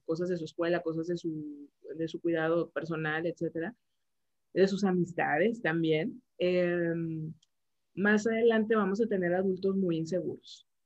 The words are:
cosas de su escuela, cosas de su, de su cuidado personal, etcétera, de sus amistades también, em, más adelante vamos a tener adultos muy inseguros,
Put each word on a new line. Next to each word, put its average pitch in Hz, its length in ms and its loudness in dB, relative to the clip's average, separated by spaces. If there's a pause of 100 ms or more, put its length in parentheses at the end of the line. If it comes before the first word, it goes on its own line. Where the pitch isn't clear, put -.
cosas 170 240 -2
de 180 80 -2
su 160 80 -6
escuela, 170 380 0
cosas 165 240 -4
de 175 100 -2
su, 147 520 -8 (280)
de 160 120 -4
su 175 120 -8
cuidado 165 500 0
personal, 160 560 -4
etcétera, 165 480 -6 (800)
de 190 140 4
sus 202 160 -2
amistades 175 800 2
también, 160 600 0 (160)
em, 170 960 0 (640)
más 208 320 2
adelante 226 500 4
vamos 196 240 2
a 220 60 2
tener 180 280 2
adultos 190 420 0
muy 175 220 2
inseguros, 160 680 -6 (200)